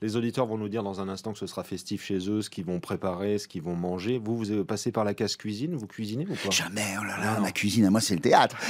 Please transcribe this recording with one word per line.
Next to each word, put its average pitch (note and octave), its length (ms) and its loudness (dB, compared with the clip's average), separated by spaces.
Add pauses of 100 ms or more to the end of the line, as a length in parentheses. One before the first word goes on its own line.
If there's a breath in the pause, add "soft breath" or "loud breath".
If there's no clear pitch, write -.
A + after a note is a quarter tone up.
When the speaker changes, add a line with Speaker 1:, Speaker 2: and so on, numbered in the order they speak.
Speaker 1:
Les G#2+ 140 0
auditeurs A#2 300 2
vont A2 120 -2
nous G#2+ 100 -4
dire G#2+ 140 -2
dans G2 180 -4
un F#2+ 80 -2
instant G2 240 -6
que - 60 -12
ce G2 80 -6
sera F#2 180 -6
festif F#2+ 400 -6
chez F#2+ 240 -2
eux, G#2+ 140 2
ce - 80 -10
qu'ils F2+ 160 -6
vont F2+ 120 0
préparer, G2 600 -2
ce - 100 -8
qu'ils F2 140 -8
vont F2 120 -4
manger. F2+ 480 0
Vous, A2+ 140 -2
vous G#2 280 0
passez A2 280 -2
par A2 120 2
la G2+ 100 2
casse-cuisine, A2 600 -4
vous A2+ 120 -6
cuisinez A2+ 400 -6
ou F3+ 80 -4
pas ? G2+ 160 -4
Speaker 2:
Jamais, F#2+ 500 -2
oh G#2 40 -4
là G2 140 -4
là, G2+ 120 0
Speaker 1:
Non, A2 60 2
non. G#2 60 2
Speaker 2:
ma F#2 100 0
cuisine G#2 340 6
à F#2+ 40 8
moi A2 120 6
c'est G2+ 120 2
le D#2+ 60 2
théâtre. B2 360 6 (140 loud breath)